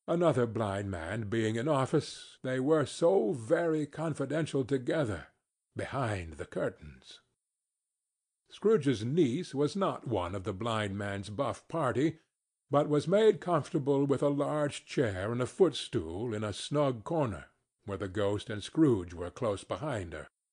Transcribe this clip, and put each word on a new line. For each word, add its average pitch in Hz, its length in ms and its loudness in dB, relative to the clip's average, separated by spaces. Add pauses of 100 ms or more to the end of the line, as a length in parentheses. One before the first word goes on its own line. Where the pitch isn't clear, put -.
another 156 400 4
blind 104 420 -2
man 95 400 -6
being 110 260 0
in 117 120 -2
office, 139 760 0
they 131 160 -2
were 143 260 4
so 196 460 2
very 156 540 0
confidential 143 760 -2
together, 123 640 -2 (480)
behind 104 580 -4
the 76 120 -10
curtains. 78 760 -8 (1300)
Scrooge's 139 540 2
niece 143 500 2
was 139 220 0
not 175 320 -2
one 92 260 -2
of 98 120 -6
the 104 80 -2
blind 107 440 -2
man's 101 320 -6
buff 107 380 -4
party, 143 500 0 (540)
but 143 180 4
was 147 180 2
made 208 320 6
comfortable 143 640 0
with 139 180 2
a 143 60 4
large 143 560 -2
chair 104 460 0
and 120 100 -2
a 123 40 0
footstool 117 880 0
in 107 100 -4
a 104 100 -2
snug 139 500 -2
corner, 123 420 -2 (400)
where 98 120 -4
the 101 100 -4
ghost 101 420 0
and 104 140 -6
Scrooge 107 500 2
were 87 160 -8
close 104 340 -4
behind 95 500 -6
her. 76 140 -12 (260)